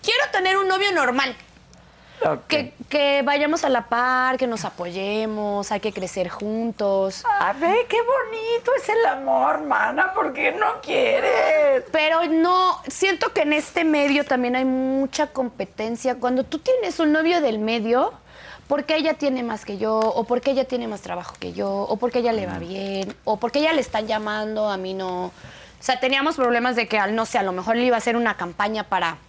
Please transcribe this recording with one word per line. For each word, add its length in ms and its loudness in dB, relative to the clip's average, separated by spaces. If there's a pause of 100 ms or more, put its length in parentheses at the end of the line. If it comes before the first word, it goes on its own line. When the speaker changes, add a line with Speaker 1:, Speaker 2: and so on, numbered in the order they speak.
Speaker 1:
"Quiero 180 0 (120)
tener 260 2
un 100 2
novio 260 2
normal". 420 0 (880)
Speaker 2:
Ok. 220 -2
Speaker 1:
Que, 260 -2 (160)
que 320 2
vayamos 440 0
a 40 2
la 140 2
par, 540 0
que 100 0
nos 180 -4
apoyemos, 1040 -4
hay 80 -2
que 140 -4
crecer 360 -4
juntos. 960 -2 (160)
Speaker 2:
A 140 2
ver, 340 2
qué 140 0
bonito 720 0 (100)
es 80 -4
el 160 2
amor, 560 2
mana, 520 0
¿por 200 0
qué 200 0
no 280 -2
quieres? 1080 2
Speaker 1:
Pero 340 2
no, 600 4
siento 460 0
que 80 0
en 120 2
este 300 0
medio 420 2
también 300 0
hay 100 0
mucha 600 0
competencia. 880 -4
Cuando 300 0
tú 140 -6
tienes 400 0
un 120 4
novio 300 4
del 180 0
medio, 540 0 (560)
¿por 160 0
qué 100 0
ella 200 2
tiene 280 -2
más 220 -6
que 120 -8
yo? 220 0
¿O 240 2
por 160 0
qué 120 0
ella 120 2
tiene 240 -4
más 140 -8
trabajo 360 -8
que 140 -8
yo? 180 -4
¿O 280 -2
por 160 -2
qué 60 0
ella 120 2
le 160 -2
va 100 -6
bien? 560 -6 (120)
¿O 120 0
por 140 -4
qué 80 0
ella 140 2
le 80 2
están 260 -4
llamando? 640 -2
A 80 -2
mí 160 -6
no. 320 -4
O 60 -10 (500)
sea, 180 -2
teníamos 380 0
problemas 400 2
de 100 0
que, 100 0
al, 180 2
no 100 0
sé, 120 -2
a 60 2
lo 80 0
mejor 240 -2
le 80 2
iba 140 4
a 20 0
hacer 160 0
una 220 0
campaña 480 -4
para 320 0 (120)